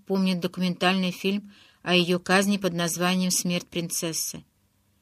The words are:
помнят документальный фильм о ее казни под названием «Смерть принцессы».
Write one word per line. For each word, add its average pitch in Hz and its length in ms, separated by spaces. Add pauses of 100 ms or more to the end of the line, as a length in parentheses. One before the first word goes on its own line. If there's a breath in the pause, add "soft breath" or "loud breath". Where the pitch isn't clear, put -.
помнят 190 320
документальный 180 720
фильм 196 420 (300 loud breath)
о 180 140
ее 175 240
казни 196 380
под 185 160
названием 175 580
«Смерть 175 340
принцессы». 170 800 (580)